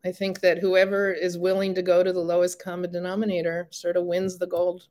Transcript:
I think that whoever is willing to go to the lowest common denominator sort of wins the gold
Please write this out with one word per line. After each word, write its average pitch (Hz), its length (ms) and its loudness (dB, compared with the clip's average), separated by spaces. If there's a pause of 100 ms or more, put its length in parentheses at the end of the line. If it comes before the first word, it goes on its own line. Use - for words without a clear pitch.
I 185 80 -4
think 190 300 -6
that 175 180 4
whoever 196 540 2
is 175 240 -4
willing 190 380 0
to 185 60 -2
go 180 220 4
to 190 100 2
the 185 60 -2
lowest 175 420 0
common 180 300 -6
denominator 175 800 -2
sort 175 260 -4
of 175 80 0
wins 185 320 -2
the 180 80 -2
gold 180 460 -2